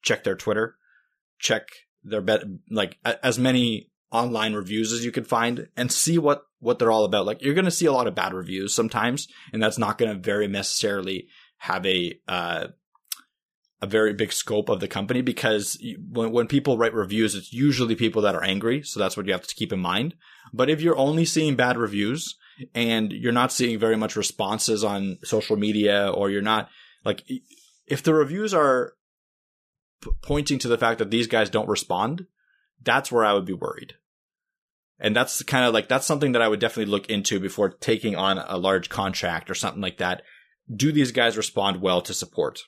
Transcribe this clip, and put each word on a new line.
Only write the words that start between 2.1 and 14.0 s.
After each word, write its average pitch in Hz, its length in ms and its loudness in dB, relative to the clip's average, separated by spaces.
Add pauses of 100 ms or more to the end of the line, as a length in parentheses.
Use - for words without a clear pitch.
be-, 101 380 0 (100)
like, 101 340 -2
a-, 117 200 -2
as 120 140 0
many 123 520 0 (200)
online 113 440 0
reviews 107 360 -4
as 117 140 -4
you 120 80 -4
could 123 140 -4
find 120 500 0
and 127 160 -2
see 170 240 2
what, 143 280 2 (160)
what 120 180 0
they're 117 120 6
all 110 140 6
about. 98 220 2
Like, 107 160 -4
you're 139 120 2
gonna 185 160 2
see 170 160 0
a 147 60 4
lot 127 140 2
of 92 80 -4
bad 92 180 0
reviews 92 420 -6
sometimes, 117 540 0 (240)
and 110 100 -2
that's 110 160 0
not 107 200 -2
gonna 110 160 0
very 101 340 -2
necessarily 98 800 -4 (300)
have 92 260 -4
a, 90 420 0
uh, 85 420 -4 (1120)
a 101 60 -6
very 107 260 2